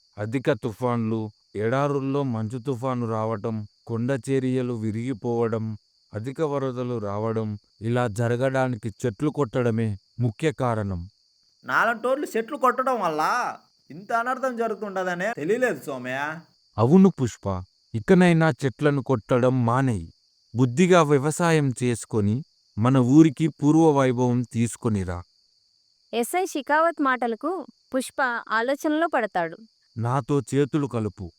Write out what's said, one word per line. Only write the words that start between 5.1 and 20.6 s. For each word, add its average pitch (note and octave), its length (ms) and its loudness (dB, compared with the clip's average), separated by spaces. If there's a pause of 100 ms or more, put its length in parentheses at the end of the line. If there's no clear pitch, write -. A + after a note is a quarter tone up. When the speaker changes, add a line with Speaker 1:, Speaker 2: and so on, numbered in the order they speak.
Speaker 1:
అధిక B2+ 260 -8
వరదలు C3 580 -2
రావడం, G#2+ 600 -4 (220)
ఇలా A#2+ 260 0 (140)
జరగడానికి B2 680 0
చెట్లు B2+ 420 -2
కొట్టడమే A#2 680 -2 (220)
ముఖ్య B2 320 0
కారణం. G2+ 560 -4 (560)
Speaker 2:
నాలంటోళ్ళు A#3 640 0 (100)
చెట్లు A3 200 -6
కొట్టడం B3+ 440 0
వల్ల D#3 220 0 (680)
ఇంత G3 220 -14
అనర్థం B3 440 -2
జరుగుతుండదనే G3 800 -4
తెలియలేదు G3 500 -2
సోమయ్య. C3 340 -6 (580)
Speaker 1:
అవును F3 300 6
పుష్ప, G2+ 540 -4 (320)
ఇకనైనా E3 560 4
చెట్లను C#3+ 520 0
కొట్టడం B2+ 640 2
మానేయి. A2+ 420 0 (480)
బుద్ధిగా D#3+ 460 6